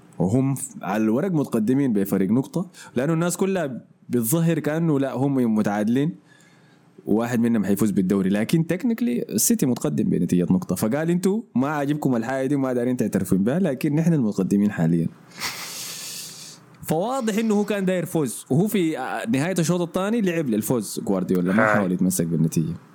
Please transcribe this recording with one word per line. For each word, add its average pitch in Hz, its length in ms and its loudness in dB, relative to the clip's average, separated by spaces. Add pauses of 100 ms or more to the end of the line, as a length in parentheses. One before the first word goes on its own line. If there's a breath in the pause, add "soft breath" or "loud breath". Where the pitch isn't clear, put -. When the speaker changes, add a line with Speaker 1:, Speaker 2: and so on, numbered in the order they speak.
(200)
Speaker 1:
وهم 131 360 0
ف-، - 260 -12
على 107 220 -2
الورق 135 280 0
متقدمين 131 640 0
بفريق 98 380 2
نقطة، 135 380 -2 (260 loud breath)
لأنه 143 180 0
الناس 170 240 -2
كلها 180 440 -2 (280)
بالظهر 151 500 2
كأنه 151 400 0
لا، 135 140 -2
هم 127 420 2
متعادلين. 107 600 2 (920 soft breath)
واحد 117 340 0
منهم 117 260 2
حيفوز 101 260 2
بالدوري، 95 380 2
لكن 113 440 2
technically 240 560 -2
السيتي 220 360 2
متقدم 131 440 0
بنتيجة 87 440 2
نقطة. 90 220 0
فقال: 143 340 0
"أنتوا 185 320 0 (140)
ما 127 120 2
عاجبكم 147 480 0
الحاجة 135 320 -2
دي 143 80 0
وما 131 180 0
دارين 123 240 0
تعترفون 98 460 0
بها، 131 160 0
لكن 151 360 0
نحن 165 180 4
المتقدمين 101 580 2
حاليًا." 82 360 0 (1800 loud breath)
فواضح 214 540 -2
إنه 220 180 2
هو 208 100 2
كان 202 200 -2
داير 180 200 0
فوز، 147 440 -2
وهو 190 180 4
في، 160 320 0
آه، 107 300 -6
نهاية 147 300 0
الشوط 175 220 2
الثاني 190 400 -2
لعب 165 280 0
للفوز 107 500 -2
جوارديولا، 92 540 0
ما 110 100 4
Speaker 2:
هاي. 107 120 4
Speaker 1:
حاول 95 160 2
يتمسك 90 340 0
بالنتيجة. 82 480 0 (220)